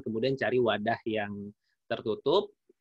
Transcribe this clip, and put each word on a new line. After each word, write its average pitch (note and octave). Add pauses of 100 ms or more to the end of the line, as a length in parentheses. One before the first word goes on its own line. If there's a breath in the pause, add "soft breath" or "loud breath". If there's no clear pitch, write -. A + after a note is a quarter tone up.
kemudian B2
cari B2
wadah A2
yang G2+ (400)
tertutup, A#2 (260)